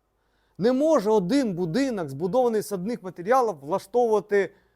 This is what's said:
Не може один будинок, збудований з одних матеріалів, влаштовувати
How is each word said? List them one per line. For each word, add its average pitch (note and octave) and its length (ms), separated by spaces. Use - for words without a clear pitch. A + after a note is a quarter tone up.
Не A3+ 160
може C4 360
один A3 440
будинок, F3+ 560
збудований G3+ 520
з - 100
одних G3+ 320
матеріалів, F#3+ 560
влаштовувати G3+ 960